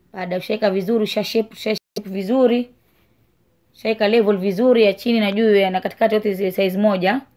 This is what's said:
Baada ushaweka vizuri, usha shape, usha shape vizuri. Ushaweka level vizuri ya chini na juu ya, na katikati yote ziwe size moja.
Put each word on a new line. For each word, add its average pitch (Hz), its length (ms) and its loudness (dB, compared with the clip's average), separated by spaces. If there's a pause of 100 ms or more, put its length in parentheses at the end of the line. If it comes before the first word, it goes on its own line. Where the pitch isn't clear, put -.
(120)
Baada 180 240 -8
ushaweka 214 340 -2
vizuri, 202 340 0
usha 202 200 -4
shape, 220 280 -4
usha - 220 -8
shape 202 360 -12
vizuri. 240 600 0 (1040)
Ushaweka 220 340 -2
level 208 280 2
vizuri 214 480 2
ya 202 100 4
chini 233 260 -2
na 202 120 0
juu 208 240 4
ya, 190 140 2
na 185 100 -2
katikati 214 340 -2
yote 208 200 -2
ziwe 185 160 -4
size 190 280 -2
moja. 208 420 0 (160)